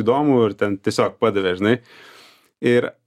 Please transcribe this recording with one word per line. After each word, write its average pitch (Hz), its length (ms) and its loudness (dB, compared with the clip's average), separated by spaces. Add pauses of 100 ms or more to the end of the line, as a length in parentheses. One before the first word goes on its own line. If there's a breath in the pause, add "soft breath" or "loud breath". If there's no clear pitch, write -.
įdomu“, 131 420 2
ir 101 80 -2
ten 101 240 -4
tiesiog 104 400 -2
padavė, 98 400 0
žinai. 110 200 2 (840 loud breath)
Ir 120 300 0 (140)